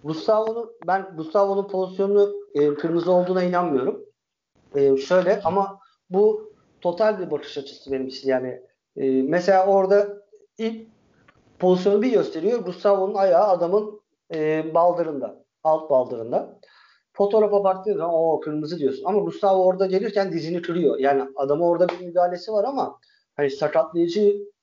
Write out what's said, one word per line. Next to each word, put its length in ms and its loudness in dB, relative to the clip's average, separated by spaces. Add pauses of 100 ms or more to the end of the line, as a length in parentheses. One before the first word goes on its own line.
Gustavo'nun, 640 -2 (160)
ben 200 -2 (100)
Gustavo'nun 520 0
pozisyonunu, 680 0 (200)
e, 200 2
kırmızı 380 -2
olduğuna 300 2
inanmıyorum. 580 0 (760)
E, 220 4
şöyle 480 2
ama 340 -2 (320)
bu 420 2 (280)
total 400 0
bir 100 -8
bakış 280 -6
açısı 340 -12
benim 140 -4
için. 220 -8
Yani, 320 -2 (360)
e, 100 -4
mesela 600 2
orada 420 4 (500)
ilk 280 -6 (720)
pozisyonu 440 2
bir 100 0
gösteriyor. 460 0
Gustavo'nun 560 0
ayağı 340 4
adamın, 520 0 (340)
e, 400 -2
baldırında, 680 0 (200)
alt 260 0
baldırında. 680 -2 (540)
Fotoğrafa 520 2
baktığın 320 0
zaman, 180 -2
"Oo, 260 2
kırmızı." 380 -6
diyorsun. 260 -2
Ama 140 0
Gustavo 460 0
orada 220 2
gelirken 460 -2
dizini 300 -4
kırıyor. 360 0
Yani 240 2 (140)
adamı 320 0
orada 200 2
bir 180 -10
müdahalesi 460 -2
var 120 0
ama 340 -6 (380)
hani 140 0
sakatlayıcı 840 0 (260)